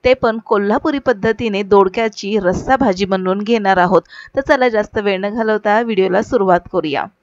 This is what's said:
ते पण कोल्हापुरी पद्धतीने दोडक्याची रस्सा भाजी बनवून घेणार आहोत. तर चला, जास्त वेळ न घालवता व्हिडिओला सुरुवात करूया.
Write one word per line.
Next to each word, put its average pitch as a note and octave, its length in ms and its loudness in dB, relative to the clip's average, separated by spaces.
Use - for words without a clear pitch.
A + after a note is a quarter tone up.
ते B3 100 4
पण A3+ 240 -2
कोल्हापुरी A3+ 600 -2
पद्धतीने A3 640 -2
दोडक्याची G3+ 760 0
रस्सा F3+ 360 0
भाजी G3+ 300 0
बनवून F#3+ 360 -2
घेणार G#3 360 0
आहोत. F3+ 240 4
तर C4+ 60 0
चला, C4 280 2
जास्त G#3 280 -2
वेळ G3+ 220 -2
न G3+ 100 -4
घालवता G#3+ 520 0
व्हिडिओला F#3+ 400 0
सुरुवात F#3+ 380 2
करूया. D3+ 320 -2